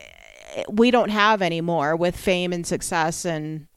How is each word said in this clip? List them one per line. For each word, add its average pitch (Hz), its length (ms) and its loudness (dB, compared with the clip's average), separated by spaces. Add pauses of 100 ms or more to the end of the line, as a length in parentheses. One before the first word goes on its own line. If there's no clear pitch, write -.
(680)
we 233 220 4
don't 226 200 2
have 208 320 4
anymore 165 540 0
with 175 200 0
fame 180 360 -2
and 175 140 -4
success 160 580 -2
and 156 420 -6 (100)